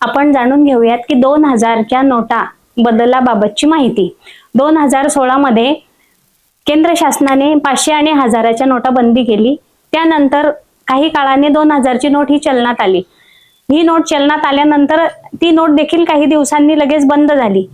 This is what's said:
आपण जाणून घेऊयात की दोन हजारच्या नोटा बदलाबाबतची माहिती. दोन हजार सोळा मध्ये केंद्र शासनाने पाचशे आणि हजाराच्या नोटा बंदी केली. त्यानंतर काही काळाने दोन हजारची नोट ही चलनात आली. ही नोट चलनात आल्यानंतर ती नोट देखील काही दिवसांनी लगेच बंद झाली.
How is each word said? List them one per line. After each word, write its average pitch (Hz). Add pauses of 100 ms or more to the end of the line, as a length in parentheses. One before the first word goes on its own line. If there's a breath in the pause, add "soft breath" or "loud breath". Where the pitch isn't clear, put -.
आपण 277
जाणून 269
घेऊयात 240
की 247
दोन 277
हजारच्या 226
नोटा 233 (320)
बदलाबाबतची 233
माहिती. 240 (400 loud breath)
दोन 294
हजार 277
सोळा 269
मध्ये 262 (920)
केंद्र 320
शासनाने 277
पाचशे 285
आणि 302
हजाराच्या 233
नोटा 254
बंदी 247
केली. 220 (360)
त्यानंतर 302 (360)
काही 277
काळाने 285
दोन 302
हजारची 262
नोट 285
ही 294
चलनात 240
आली. 190 (680 soft breath)
ही 311
नोट 330
चलनात 302
आल्यानंतर 294 (340)
ती 339
नोट 320
देखील 302
काही 311
दिवसांनी 294
लगेच 294
बंद 294
झाली. 208